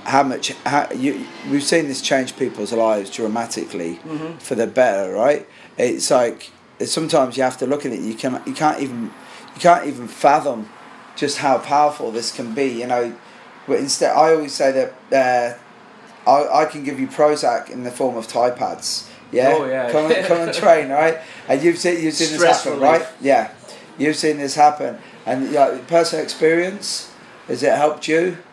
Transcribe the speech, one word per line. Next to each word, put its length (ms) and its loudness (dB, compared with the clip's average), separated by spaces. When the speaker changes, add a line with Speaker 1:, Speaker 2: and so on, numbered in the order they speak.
Speaker 1:
how 200 4
much, 240 -4
how, 240 0
you, 340 -4
we've 140 0
seen 240 2
this 160 -6
change 340 -2
people's 360 -6
lives 360 0
dramatically 960 -6
Speaker 2:
Mm-hmm. 340 -10
Speaker 1:
for 180 -6
the 100 0
better, 460 0
right? 360 0
It's 320 -2
like, 400 0
sometimes 520 0
you 80 0
have 140 -2
to 100 -4
look 180 -2
at 60 -4
it, 80 -6
you 140 -6
can, 300 -6
you 80 -8
can't 300 0
even, 220 -6
you 60 -18
can't 260 4
even 220 -8
fathom 600 2
just 240 -4
how 200 2
powerful 520 0
this 240 -6
can 180 -10
be, 140 -2
you 220 -6
know. 260 -2
But 100 0
instead, 380 0
I 180 4
always 180 -4
say 200 0
that, 840 0
uh, 20 4
I, 340 4
I 20 2
can 180 -6
give 160 -6
you 80 -2
Prozac 640 0
in 140 -10
the 80 -8
form 240 -2
of 100 -8
Thai 240 0
pads. 580 -8
Yeah? 260 4
Speaker 2:
Oh, 100 -2
yeah. 260 -2
Speaker 1:
Come 180 2
and, 160 2
come 140 2
and 140 -4
Speaker 2:
<laughs> 80 -2
Speaker 1:
train, 280 6
right? 280 2
And 160 2
you've 160 4
seen, 240 0
you've 120 0
seen 180 -2
this 80 -4
Speaker 2:
Stress 240 6
Speaker 1:
happen, 160 -4
Speaker 2:
relief. 220 4
Speaker 1:
right? 60 -8
Yeah. 320 2
You've 180 0
seen 220 0
this 180 -4
happen. 420 4
And, 260 -2
like, 340 2
personal 380 2
experience, 880 -2
has 160 -4
it 140 4
helped 320 0
you? 300 0